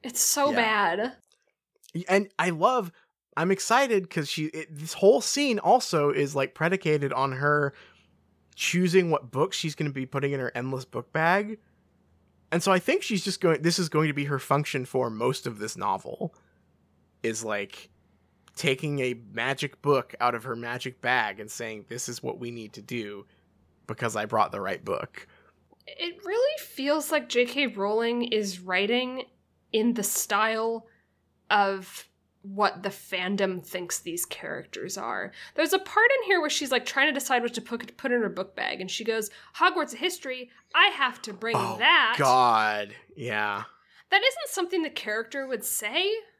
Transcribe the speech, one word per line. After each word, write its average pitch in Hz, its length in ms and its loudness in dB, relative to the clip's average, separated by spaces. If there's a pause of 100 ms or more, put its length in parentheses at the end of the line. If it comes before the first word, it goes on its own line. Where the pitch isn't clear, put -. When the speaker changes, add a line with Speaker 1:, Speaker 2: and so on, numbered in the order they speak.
Speaker 1:
It's 240 200 -4
so 285 280 2
Speaker 2:
Yeah. 269 60 0
Speaker 1:
bad. 214 600 2 (920)
Speaker 2:
And 196 300 2
I 170 120 2
love, 190 400 2 (460)
I'm 170 140 2
excited 220 580 2
'cause 147 220 -4
she, 156 160 -4
it, 156 280 -10
this 151 200 -10
whole 233 260 8
scene 269 380 2
also 175 520 4
is, 143 240 0
like, 135 200 0
predicated 156 580 0
on 131 200 0
her 147 420 2 (840)
choosing 180 540 4
what 127 200 0
books 151 260 0
she's 156 200 -4
gonna 151 140 -2
be 135 160 -6
putting 139 260 -2
in 139 80 -2
her 123 140 -4
endless 123 320 -6
book - 260 -10
bag. 196 480 2 (920)
And 170 120 0
so 196 100 4
I 185 60 6
think 320 240 0
she's 202 200 -2
just - 200 -6
going, 165 180 4
this 165 180 2
is 170 120 -2
going 156 180 2
to 143 60 -2
be 143 100 -2
her 143 140 -2
function 143 480 0
for 127 240 0
most 120 360 -2
of 113 120 -8
this 107 180 -8
novel, 98 580 -4 (880)
is, 113 220 -4
like, 101 460 -6 (680)
taking 143 440 -2
a 127 140 -2 (180)
magic 131 500 -4
book 139 360 0
out 120 160 2
of 113 100 -8
her 127 120 -6
magic 123 460 -8
bag 117 380 0
and 107 100 -12
saying, 113 380 -10
"This - 200 -8
is 123 140 -10
what 127 180 -6
we 120 100 -8
need 113 220 -12
to 110 100 -18
do 104 440 -10 (600)
because 110 300 -4
I 107 80 -2
brought 107 260 2
the 98 120 -6
right 95 220 -6
book." - 420 -6 (600)
Speaker 1:
It 349 380 -10
really 494 340 0
feels 294 540 -2
like 302 160 0
J 240 160 4
K 262 220 0
Rowling 226 580 0
is 208 360 -2
writing 233 640 0 (480)
in 220 220 4
the 220 80 -2
style 220 840 0 (640)
of 196 580 0 (340)
what 196 420 0
the 202 40 -2
fandom 190 800 -2
thinks 175 320 -6
these 175 260 -6
characters - 720 -10
are. 113 360 -6 (220)
There's 320 180 0
a 381 60 2
part 427 400 4
in 480 100 -2
here 370 120 6
where 302 80 0
she's, 285 220 -2
like, 240 160 2
trying 277 220 2
to 302 40 2
decide 262 300 0
what 240 120 -4
to 226 60 -4
put, - 360 -10
put 247 160 -2
in 240 100 2
her 208 60 0
book 185 280 -8
bag, - 240 -4
and 185 100 -8
she - 140 -6
goes, 220 240 -2 (280)
"Hogwarts 349 380 2
history, 262 560 -6 (240)
I 349 140 8
have 262 340 -2
to 214 100 -10
bring 220 240 -4
Speaker 2:
Oh, - 220 -2
Speaker 1:
that." 262 380 6
Speaker 2:
God. 110 800 4 (220)
Yeah. 107 480 -2 (460)
Speaker 1:
That 403 120 4
isn't 539 320 0
something 359 280 -2
the 311 80 -4
character 233 560 -6
would 240 180 -6
say. 320 480 -2 (280)